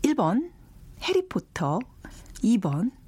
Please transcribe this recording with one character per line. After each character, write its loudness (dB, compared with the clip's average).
일 4
번 2
해리포터, -2
이 4
번 0